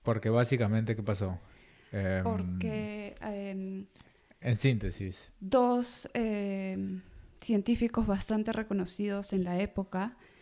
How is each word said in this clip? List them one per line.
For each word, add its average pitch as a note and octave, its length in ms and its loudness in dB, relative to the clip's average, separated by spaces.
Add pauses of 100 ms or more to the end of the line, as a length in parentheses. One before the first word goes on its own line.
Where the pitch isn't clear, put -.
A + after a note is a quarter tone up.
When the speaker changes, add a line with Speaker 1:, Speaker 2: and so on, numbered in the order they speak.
Speaker 1:
porque A2 260 0
básicamente, A2+ 640 4
¿qué G#2+ 80 -2
pasó? F#2+ 340 0 (540)
Em, F#2+ 320 2
Speaker 2:
Porque, G#3 960 -2
em, G3 640 -6 (540)
Speaker 1:
en A#2+ 160 0
síntesis. G2 760 -2 (100)
Speaker 2:
dos, B3 720 2
em, G3 880 -4 (400)
científicos A3+ 680 2
bastante G#3+ 460 0
reconocidos G3+ 800 -2
en F#3 100 2
la F3 160 0
época G3 560 -4 (260)